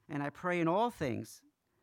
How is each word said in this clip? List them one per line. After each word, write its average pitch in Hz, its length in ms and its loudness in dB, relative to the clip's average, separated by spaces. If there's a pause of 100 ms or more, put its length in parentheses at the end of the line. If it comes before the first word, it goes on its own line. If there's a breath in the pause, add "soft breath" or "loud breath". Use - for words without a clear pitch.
And 143 140 -4
I 143 80 -2
pray 175 300 -2
in 165 80 4
all 214 240 4
things 113 500 -4 (420)